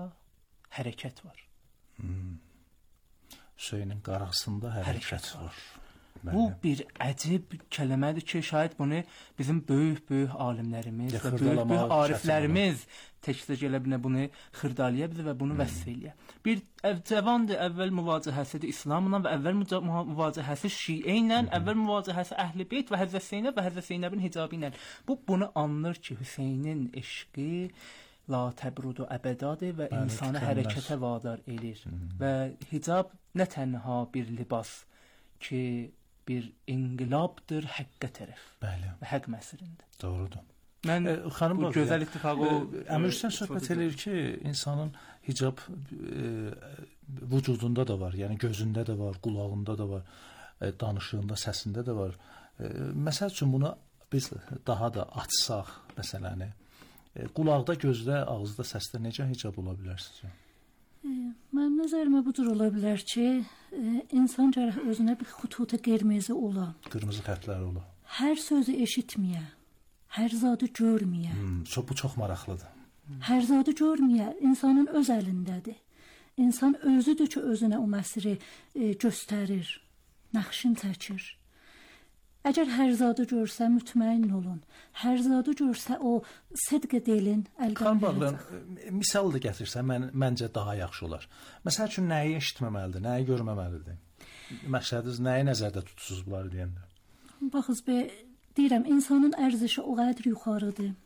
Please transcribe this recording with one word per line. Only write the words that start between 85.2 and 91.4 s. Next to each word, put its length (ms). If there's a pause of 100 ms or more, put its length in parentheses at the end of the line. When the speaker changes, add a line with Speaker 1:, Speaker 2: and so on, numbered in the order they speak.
Speaker 3:
görsə, 460
o 220 (320)
sidq 480
delin 400 (140)
əldən 200
Speaker 2:
Xanım 280
Bağlıyan, 340
Speaker 3:
verəcək. 480
Speaker 2:
e, 60
misal 420
da 60
gətirsən, 460
mən, 260
məncə 420
daha 240
yaxşı 300
olar. 220 (320)